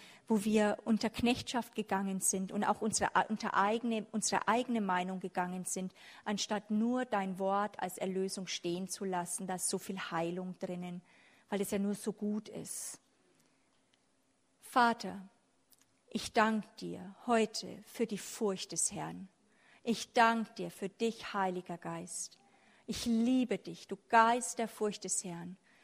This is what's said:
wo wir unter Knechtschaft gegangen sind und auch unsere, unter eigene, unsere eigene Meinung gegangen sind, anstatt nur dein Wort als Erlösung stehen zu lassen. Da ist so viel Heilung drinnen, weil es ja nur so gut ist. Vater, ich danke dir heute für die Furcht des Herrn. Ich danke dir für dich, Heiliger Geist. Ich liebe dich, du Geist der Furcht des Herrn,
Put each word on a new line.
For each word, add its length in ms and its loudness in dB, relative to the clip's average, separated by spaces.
wo 180 4
wir 400 4
unter 240 2
Knechtschaft 680 0
gegangen 440 0
sind 300 0
und 140 0
auch 180 2
unsere, 280 2
unter 260 -2
eigene, 560 2
unsere 380 0
eigene 320 2
Meinung 400 0
gegangen 440 -4
sind, 300 -6
anstatt 480 -2
nur 320 2
dein 340 -2
Wort 420 0
als 160 -4
Erlösung 520 -2
stehen 400 -4
zu 160 -6
lassen. 420 -2
Da 80 -2
ist 140 -2
so 100 0
viel 220 -6
Heilung 480 -2
drinnen, 420 -6
weil 120 0
es 100 -2
ja 80 2
nur 160 2
so 180 -4
gut 360 -4
ist. 500 -10
Vater, 600 2
ich 220 -4
danke 360 4
dir 340 -10
heute 420 2
für 220 -2
die 120 -6
Furcht 540 -4
des 200 0
Herrn. 360 -8
Ich 260 -2
danke 400 4
dir 180 -6
für 160 -6
dich, 440 -2
Heiliger 460 -2
Geist. 600 -10
Ich 180 -4
liebe 500 4
dich, 300 -14
du 100 -6
Geist 500 6
der 80 0
Furcht 380 -4
des 180 -2
Herrn, 340 -10